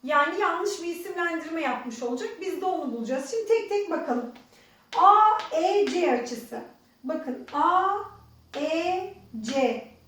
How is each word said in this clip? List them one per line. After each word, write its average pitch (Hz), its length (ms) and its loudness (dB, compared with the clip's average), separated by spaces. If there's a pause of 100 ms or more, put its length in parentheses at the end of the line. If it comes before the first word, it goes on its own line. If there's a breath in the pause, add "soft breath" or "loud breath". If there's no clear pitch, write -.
Yani 294 380 2
yanlış 359 420 -2
bir 339 60 -6
isimlendirme 339 720 -4
yapmış 247 400 -4
olacak. 254 260 -4 (120)
Biz 370 200 -6
de 381 60 -2
onu 302 260 -2
bulacağız. 233 380 -4
Şimdi 440 180 -4
tek 440 200 2
tek 403 220 -2
bakalım. 254 420 -4 (640 soft breath)
A 392 200 8 (360)
E 381 340 4
C 330 260 2
açısı. 240 480 -4 (440 soft breath)
Bakın 277 480 -6
A 359 360 4 (680)
E 339 580 -2 (260)
C. 233 440 0 (240)